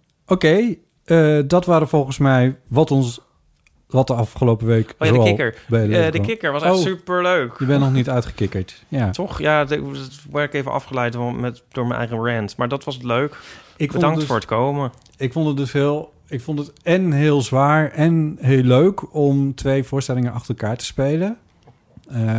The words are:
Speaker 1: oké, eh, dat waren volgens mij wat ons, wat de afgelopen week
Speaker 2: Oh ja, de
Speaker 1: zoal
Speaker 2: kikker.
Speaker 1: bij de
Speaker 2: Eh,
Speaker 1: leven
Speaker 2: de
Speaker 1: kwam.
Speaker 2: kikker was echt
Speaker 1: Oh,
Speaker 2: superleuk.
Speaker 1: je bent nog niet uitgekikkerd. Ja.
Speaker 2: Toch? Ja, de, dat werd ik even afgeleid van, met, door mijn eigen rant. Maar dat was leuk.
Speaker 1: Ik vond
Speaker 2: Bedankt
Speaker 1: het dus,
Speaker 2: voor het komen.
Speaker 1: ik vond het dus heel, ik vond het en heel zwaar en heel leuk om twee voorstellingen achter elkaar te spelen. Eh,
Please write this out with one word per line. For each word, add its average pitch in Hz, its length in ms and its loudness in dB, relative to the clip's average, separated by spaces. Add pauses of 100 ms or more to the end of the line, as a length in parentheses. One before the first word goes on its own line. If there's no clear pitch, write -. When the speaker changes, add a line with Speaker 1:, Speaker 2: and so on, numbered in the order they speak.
(260)
Speaker 1:
oké, 185 480 2 (300)
eh, 156 420 4
dat 175 200 2
waren 165 220 4
volgens 139 300 0
mij 131 400 4 (100)
wat 147 220 2
ons, 131 300 0 (680)
wat 127 180 2
de 131 80 -2
afgelopen 117 520 0
week 113 240 2
Speaker 2:
Oh - 80 -18
ja, 156 80 0
de 139 80 4
Speaker 1:
zoal 120 120 6
Speaker 2:
kikker. 110 280 0 (140)
Speaker 1:
bij 117 120 2
de 110 60 2
Speaker 2:
Eh, 107 40 0
Speaker 1:
leven 160 220 2
Speaker 2:
de 165 60 -2
Speaker 1:
kwam. - 120 -2
Speaker 2:
kikker 196 220 -4
was 143 100 -4
echt 180 120 4
Speaker 1:
Oh, 185 60 2
Speaker 2:
superleuk. 180 760 -2
Speaker 1:
je 139 80 -4
bent 139 140 2
nog 135 120 2
niet 127 180 0
uitgekikkerd. 104 760 -4
Ja. 120 220 -2
Speaker 2:
Toch? - 300 -6
Ja, 151 240 2
de, 143 180 -4 (100)
dat 139 280 -14 (120)
werd 143 220 -4
ik 143 60 -4
even 135 120 -6
afgeleid 123 420 -4
van, 120 260 -6
met, 123 280 -8
door 123 180 -6
mijn 120 120 -4
eigen 117 260 -6
rant. 113 320 -4
Maar 123 120 -4
dat 139 160 -6
was 127 180 -10
leuk. 123 300 -2 (440)
Speaker 1:
Ik 147 140 -4
vond - 20 -10
Speaker 2:
Bedankt - 140 0
Speaker 1:
het 156 100 2
dus, 156 100 -4
Speaker 2:
voor 131 100 0
het 107 80 -2
komen. 135 480 -2 (240)
Speaker 1:
ik 131 160 -6
vond 160 140 -2
het 147 100 -2
dus 139 160 -4
heel, 147 400 -2 (160)
ik 131 120 -8
vond 147 180 -6
het 147 140 -8 (100)
en 175 300 2
heel 143 280 2
zwaar 143 500 2
en 156 500 0
heel 131 220 2
leuk 151 520 2
om 139 400 2
twee 135 300 -2
voorstellingen 127 480 -4
achter 117 220 -6
elkaar 113 220 -4
te - 80 -10
spelen. 160 520 -2 (720)
Eh, 113 300 -2